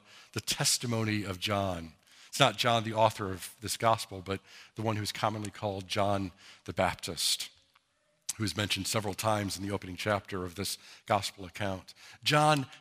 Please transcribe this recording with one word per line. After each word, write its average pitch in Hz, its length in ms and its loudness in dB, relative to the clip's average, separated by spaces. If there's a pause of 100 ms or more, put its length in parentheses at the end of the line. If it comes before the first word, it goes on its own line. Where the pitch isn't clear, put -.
(320)
the 110 80 -4
testimony 113 840 0
of 95 160 -6
John. 92 520 0 (360)
It's - 120 -2
not 120 180 6
John, 117 260 2
the 110 80 -4
author 107 380 4
of 92 320 -10
this 101 140 -4
gospel, 107 480 0
but 98 160 -4 (340)
the 110 80 -8
one 110 140 0
who's 104 160 -4
commonly 107 380 -2
called 98 380 -6
John 98 440 0 (340)
the 92 80 -8
Baptist, - 760 0 (880)
who 110 80 0
is 95 120 -2
mentioned 98 300 0
several 104 280 -2
times 104 420 0
in 98 100 -6
the 101 60 -4
opening 92 240 -6
chapter 98 480 -2
of 87 100 -8
this 95 220 -4 (300)
gospel 98 400 0
account. 95 480 -6 (280)
John 147 440 6 (140)